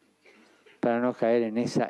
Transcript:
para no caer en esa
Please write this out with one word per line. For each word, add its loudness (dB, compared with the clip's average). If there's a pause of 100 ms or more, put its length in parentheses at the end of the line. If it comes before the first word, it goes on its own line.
(800)
para 0
no 0
caer 2
en -4
esa -2